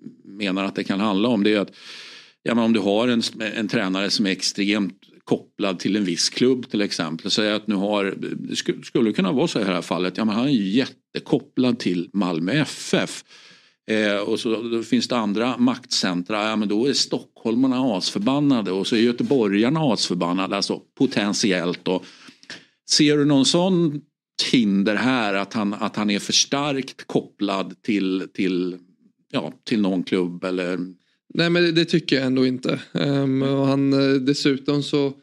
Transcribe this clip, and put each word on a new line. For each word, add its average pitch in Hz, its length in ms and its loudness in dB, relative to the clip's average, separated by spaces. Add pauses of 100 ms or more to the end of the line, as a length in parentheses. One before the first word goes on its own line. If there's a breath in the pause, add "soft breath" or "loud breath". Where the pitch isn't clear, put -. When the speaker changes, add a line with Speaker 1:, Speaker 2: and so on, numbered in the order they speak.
(240)
Speaker 1:
menar 98 400 -4
att 98 100 -6
det 101 100 -4
kan 95 160 -4
handla 107 280 0
om. 107 160 2
Det 107 100 4
är 104 40 4
att, 95 140 -2 (680 loud breath)
ja, 120 120 -2
men 117 100 2
om 113 80 4
du 110 80 4
har 101 280 2
en, 117 140 0 (180)
en 107 280 -4
tränare 95 420 0
som 104 160 0
är 95 40 2
extremt 101 640 0 (300)
kopplad - 540 -2
till 101 180 0
en 104 80 0
viss - 260 0
klubb 123 400 2
till 110 100 -2
exempel. 85 500 -4
Säg 107 220 0
att 107 140 -4
nu 107 80 -2
har, 101 440 0
det - 360 -8
sku-, - 280 -4
skulle 113 300 0
kunna 185 200 0
vara 151 160 2
så 131 120 -2
i 98 40 0
det 95 80 0
här 87 100 -2
fallet. 90 340 -2
Ja, 113 80 -2
men 107 100 2
han 120 140 0
är 147 40 2
ju 101 160 0
jättekopplad - 1080 -2
till 90 340 -2
Malmö 90 400 0
F - 420 -2
F. 107 300 -2 (640 loud breath)
Eh, 107 260 0
och 107 240 -2
så 110 220 -2
då 117 200 -2
finns 117 260 0
det 127 80 -2
andra 113 420 0
maktcentra. 107 880 0
Ja, 110 80 -2
men 107 120 0
då 104 180 0
är 139 60 0
stockholmarna 123 1040 0
asförbannade 120 720 0
och 95 160 -2
så 123 100 0
är 110 40 4
göteborgarna 120 800 2
asförbannade. 95 760 0
Alltså 98 260 -4 (160)
potentiellt. 98 920 0
Och 92 160 -2 (880 loud breath)
ser 147 260 4
du 147 80 4
någon 139 220 4
sån 170 540 2 (520)
hinder 104 420 4
här 110 400 0
att 98 180 -2
han, 104 220 -2
att 104 220 -4
han 104 140 0
är 101 80 0
för - 140 -6
starkt 139 760 -2
kopplad 98 760 -4
till, 95 520 0
till, 90 440 -2 (540)
ja, 85 200 -4 (120)
till 110 160 0
någon 92 220 0
klubb 90 420 -2
eller? 92 340 -2 (560)
Speaker 2:
Nej, 170 160 0
men 175 120 4
det, 170 100 2
det 165 120 2
tycker 160 320 0
jag 131 100 0
ändå 131 200 2
inte. 127 340 -2 (120)
Ehm, 139 500 0
och 139 240 0
han, 139 260 2
eh, 139 280 4
dessutom 143 640 0
så 139 300 0 (100)